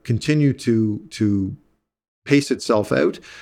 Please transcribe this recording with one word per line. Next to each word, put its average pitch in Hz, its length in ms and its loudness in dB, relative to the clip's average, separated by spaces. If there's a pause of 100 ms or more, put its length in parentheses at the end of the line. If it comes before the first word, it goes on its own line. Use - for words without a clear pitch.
continue 143 500 0
to, 110 460 0 (120)
to 101 440 -2 (680)
pace 143 260 2
itself 107 400 0
out - 280 0 (220)